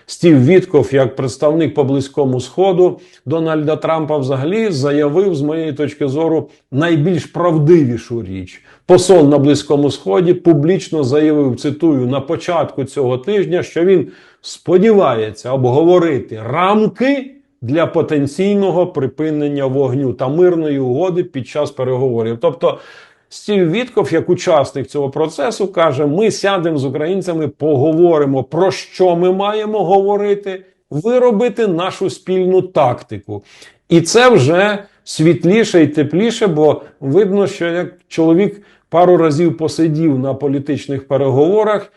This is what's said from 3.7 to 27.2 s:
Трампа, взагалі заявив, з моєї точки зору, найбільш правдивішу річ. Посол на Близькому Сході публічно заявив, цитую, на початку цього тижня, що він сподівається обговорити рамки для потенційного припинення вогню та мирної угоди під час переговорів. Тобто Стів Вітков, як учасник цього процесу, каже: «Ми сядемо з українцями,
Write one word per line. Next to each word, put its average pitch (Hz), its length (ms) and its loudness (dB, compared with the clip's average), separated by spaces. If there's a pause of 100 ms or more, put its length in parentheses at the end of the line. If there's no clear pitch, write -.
Трампа, 156 420 -2
взагалі 143 540 -2
заявив, 147 640 0
з 139 60 -4
моєї 156 320 -4
точки 143 340 -4
зору, 156 420 -2 (220)
найбільш 160 540 0
правдивішу 147 960 0
річ. 95 380 -12 (240)
Посол 180 440 6
на 147 80 4
Близькому 143 540 2
Сході 185 420 0
публічно 160 720 0
заявив, 147 520 2
цитую, 139 520 0
на 135 140 -2
початку 151 600 -4
цього 127 340 -2
тижня, 170 460 -2
що - 220 -2
він 180 260 2 (300)
сподівається 147 1080 0
обговорити 139 1000 2
рамки 214 800 0 (300)
для 143 260 0
потенційного 175 1000 0
припинення 147 800 -4
вогню 131 480 -2
та 131 140 -6
мирної 160 520 2
угоди 165 440 -2
під 139 240 -10
час 147 240 -4
переговорів. 123 720 -2
Тобто 156 380 -2 (500)
Стів 190 420 -2
Вітков, 214 420 -2
як 160 160 -2
учасник 160 580 0
цього 139 220 -4
процесу, 185 580 -4
каже: 156 380 0
«Ми 180 260 0
сядемо 170 460 -4
з 131 80 -4
українцями, 160 640 -4